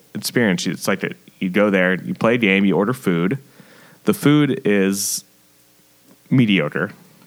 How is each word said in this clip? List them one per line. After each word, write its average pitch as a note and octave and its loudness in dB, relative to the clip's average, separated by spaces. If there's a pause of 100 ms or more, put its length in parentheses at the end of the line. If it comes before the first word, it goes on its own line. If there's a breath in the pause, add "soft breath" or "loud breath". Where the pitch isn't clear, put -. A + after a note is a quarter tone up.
(140)
experience. G#2 -2
It's - -6
like G2 -2
a, F2+ -6 (280)
you F#2+ -4
go G2+ 2
there, F#2 2
you E2+ -8
play A#2 0
a - -2
game, G2 2
you F#2 2
order G2+ 0
food. F#2 -2 (680 loud breath)
The G#2 2
food D3 2
is G2 -2 (1040)
mediocre. G2 0 (360)